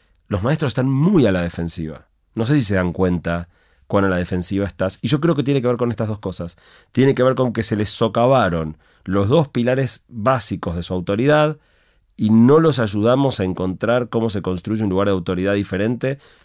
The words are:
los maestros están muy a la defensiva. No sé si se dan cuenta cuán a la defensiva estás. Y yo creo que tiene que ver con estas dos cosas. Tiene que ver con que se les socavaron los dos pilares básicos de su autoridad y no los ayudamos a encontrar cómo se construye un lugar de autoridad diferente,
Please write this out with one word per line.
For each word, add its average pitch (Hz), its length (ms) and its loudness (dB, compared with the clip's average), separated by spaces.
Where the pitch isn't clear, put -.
los 98 160 -4
maestros 143 280 -2
están 131 180 -2
muy 147 360 4
a 101 60 4
la 92 100 0
defensiva. 82 640 -8
No 113 100 -2
sé 143 100 2
si 139 80 2
se 98 120 -2
dan 90 160 0
cuenta 85 560 -4
cuán 98 180 2
a 98 40 2
la 92 80 0
defensiva 92 500 -4
estás. - 340 -4
Y - 60 -4
yo 147 140 2
creo 165 120 2
que 143 80 -2
tiene 135 200 0
que 120 60 -2
ver 123 100 0
con 120 120 -2
estas 107 200 -4
dos 104 100 -6
cosas. 87 380 -10
Tiene 131 240 4
que 127 80 2
ver 127 100 4
con 127 200 0
que 113 100 -2
se 113 120 -2
les 104 140 -2
socavaron 107 880 0
los 98 240 0
dos 147 180 2
pilares 127 640 -2
básicos 110 640 -2
de 87 80 -4
su - 100 -6
autoridad 143 640 0
y 107 140 0
no 120 300 8
los 160 180 4
ayudamos 120 640 0
a 98 60 0
encontrar 92 640 -2
cómo 113 200 -2
se 95 140 -4
construye 101 400 -4
un 104 60 0
lugar 98 180 2
de 101 60 2
autoridad 92 420 -2
diferente, 117 640 -2